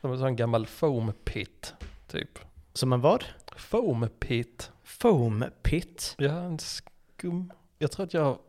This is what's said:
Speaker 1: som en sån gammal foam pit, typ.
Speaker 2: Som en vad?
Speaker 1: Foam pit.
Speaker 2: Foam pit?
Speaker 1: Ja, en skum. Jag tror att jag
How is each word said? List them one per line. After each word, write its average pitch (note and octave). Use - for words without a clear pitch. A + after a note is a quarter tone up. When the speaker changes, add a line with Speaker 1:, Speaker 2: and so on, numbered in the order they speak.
Speaker 1:
som C3
en B2+
sån C3
gammal A#2
foam A2+
pit, -
typ. -
Speaker 2:
Som B2+
en B2
vad? F3+
Speaker 1:
Foam C#3+
pit. -
Speaker 2:
Foam A#2+
pit? -
Speaker 1:
Ja, C#3+
en F3
skum. -
Jag D3
tror G3
att E3
jag D3+